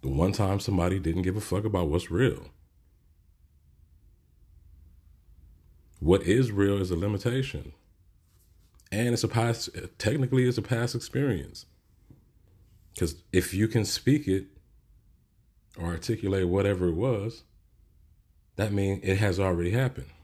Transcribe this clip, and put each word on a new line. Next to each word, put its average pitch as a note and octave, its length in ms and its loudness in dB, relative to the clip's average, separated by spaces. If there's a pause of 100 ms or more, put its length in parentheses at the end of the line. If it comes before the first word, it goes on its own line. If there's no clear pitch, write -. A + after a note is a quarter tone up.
The C2+ 80 -4
one E2 240 2
time G2+ 260 0
somebody F#2 400 0
didn't E2+ 220 -2
give F#2+ 160 -2
a G#2 40 -6
fuck G#2 240 -4
about F#2+ 220 0
what's D#2+ 240 -2
real. G#2+ 360 0 (3500)
What F2+ 200 6
is A2+ 280 2
real G2 300 2
is F#2 100 -2
a E2+ 60 0
limitation. G#2 760 -2 (1200)
And A#2+ 220 0
it's A#2 100 0
a A2 60 0
past, A#2 400 0 (280)
technically C3 480 2
it's B2 120 2
a A2 40 -2
past A#2 320 -2
experience. A#2+ 720 -4 (1300)
'Cause D#2+ 160 -2 (160)
if F2+ 220 2
you G#2+ 160 2
can A2 160 0
speak D3 420 0
it F#2+ 200 0 (1300)
or E2+ 80 -6
articulate F#2+ 640 0
whatever F#2+ 400 2
it E2 60 0
was, A2 480 -2 (1120)
that G#2 160 -2
means G2 280 0
it F#2+ 180 0
has G2 200 0
already F2+ 320 0
happened. B2+ 400 -2 (120)